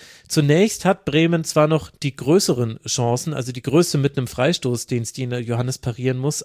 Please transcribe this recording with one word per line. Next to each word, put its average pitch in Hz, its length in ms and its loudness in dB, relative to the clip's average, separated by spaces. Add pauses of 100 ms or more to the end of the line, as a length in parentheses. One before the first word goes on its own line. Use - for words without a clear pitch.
(260)
Zunächst 156 600 2
hat 190 180 2
Bremen 165 400 2
zwar 151 240 2
noch 156 220 0
die - 260 -6
größeren 127 680 0
Chancen, 123 480 -2
also 131 180 -6
die 123 100 -10
größte 151 360 2
mit 139 180 0
einem 127 100 -2
Freistoß, 127 600 -2
den 120 180 -2
Stina 123 340 -8
Johannes 120 400 -4
parieren 127 380 -2
muss, 135 280 -4